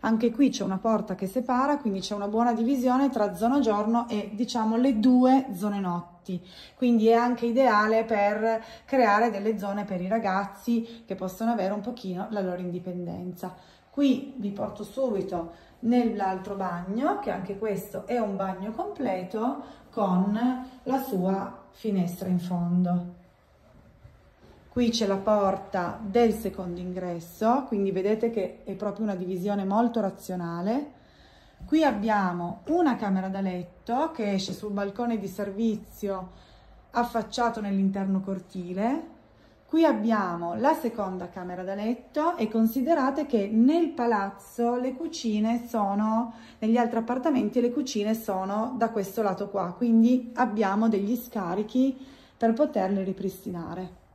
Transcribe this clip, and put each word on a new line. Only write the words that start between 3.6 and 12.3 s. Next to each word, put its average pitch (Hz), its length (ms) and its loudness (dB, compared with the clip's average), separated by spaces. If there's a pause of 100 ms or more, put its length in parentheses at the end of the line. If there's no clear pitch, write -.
e, 208 240 -4
diciamo, 220 460 0
le 247 220 4
due 254 560 6
zone 202 240 -2
notti. 175 600 -6 (380)
Quindi 233 300 4
è 226 60 8
anche 240 340 2
ideale 220 560 4
per 220 600 2 (220)
creare 226 460 4
delle 202 260 -2
zone 202 280 -4
per 185 160 -4
i 180 60 -4
ragazzi 220 1000 -2
che 190 80 -6
possono 190 360 -4
avere 202 220 0
un 208 80 -4
pochino 196 480 -8
la 208 120 -2